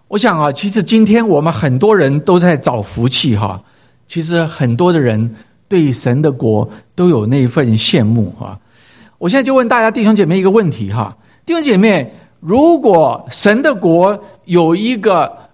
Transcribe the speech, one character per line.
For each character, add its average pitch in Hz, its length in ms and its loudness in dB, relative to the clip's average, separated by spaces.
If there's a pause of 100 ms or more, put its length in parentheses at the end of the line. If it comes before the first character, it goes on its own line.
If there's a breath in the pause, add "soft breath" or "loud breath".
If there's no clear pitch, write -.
我 208 100 -4
想 202 180 0
啊， 147 140 0
其 165 180 -6
实 202 140 -2
今 220 240 2
天 226 220 2
我 151 120 2
们 160 120 -2
很 131 260 -2
多 208 180 2
人 143 220 0
都 180 220 2
在 170 160 2
找 120 260 -4
福 117 260 -4
气 127 280 -2
哈， 104 260 -6 (460 soft breath)
其 165 120 -8
实 165 240 -2
很 127 320 -4
多 175 160 2
的 165 60 2
人 117 340 0 (360 loud breath)
对 165 220 0
神 123 300 -2
的 151 100 2
国 113 380 -2 (260 loud breath)
都 175 140 2
有 120 160 2
那 127 240 0
份 120 300 0
羡 123 260 0
慕 107 340 0
哈。 98 220 -14 (560 soft breath)
我 - 100 -6
现 277 120 0
在 269 40 0
就 262 120 -2
问 254 120 2
大 240 140 0
家 220 100 2
弟 220 140 -2
兄 220 100 4
姐 196 120 2
妹 175 120 0
一 190 40 -2
个 185 80 2
问 196 200 2
题 104 220 -8
哈， 113 240 -6 (300 soft breath)
弟 330 80 -2
兄 330 80 -2
姐 240 160 2
妹， 190 340 0 (280 loud breath)
如 285 380 2
果 170 520 2
神 214 320 0
的 302 120 0
国 185 480 0 (220 loud breath)
有 170 320 2
一 226 220 -4
个 185 340 0 (220 loud breath)